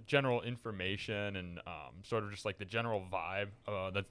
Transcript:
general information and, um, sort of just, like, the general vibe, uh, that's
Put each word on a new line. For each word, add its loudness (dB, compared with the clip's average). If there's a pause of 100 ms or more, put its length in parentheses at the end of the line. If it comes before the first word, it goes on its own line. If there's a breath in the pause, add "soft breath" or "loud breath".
general 6
information -2
and, -6
um, -10
sort 0
of -6
just, -6
like, -2
the -8
general 2 (100)
vibe, 0 (180)
uh, 0
that's 0